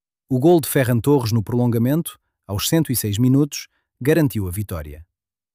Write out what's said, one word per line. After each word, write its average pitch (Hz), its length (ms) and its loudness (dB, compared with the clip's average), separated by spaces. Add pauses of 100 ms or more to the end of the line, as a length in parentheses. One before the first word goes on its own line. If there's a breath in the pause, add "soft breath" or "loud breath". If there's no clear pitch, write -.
(300)
O 131 80 -2
gol 165 240 4
de - 80 -8
Ferran 123 300 2
Torres 123 320 2
no 117 100 2
prolongamento, 120 760 -2 (260)
aos 101 240 -6
cento 160 220 0
e 117 40 -2
seis 104 220 -4
minutos, 135 500 0 (320)
garantiu 123 480 0
a 90 40 -6
vitória. 82 520 -10 (520)